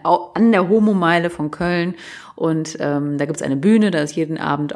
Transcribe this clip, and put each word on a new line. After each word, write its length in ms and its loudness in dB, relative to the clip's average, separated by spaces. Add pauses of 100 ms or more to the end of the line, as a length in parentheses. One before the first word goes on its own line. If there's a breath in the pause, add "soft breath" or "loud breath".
au-, 300 0
an 180 4
der 160 2
Homo-Meile 600 2
von 200 -6
Köln. 440 -2 (420 loud breath)
Und, 440 -2
ähm, 360 -2
da 80 -2
gibt's 160 -4
eine 160 -2
Bühne, 360 4
da 80 0
ist 140 -4
jeden 220 -2
Abend 400 -2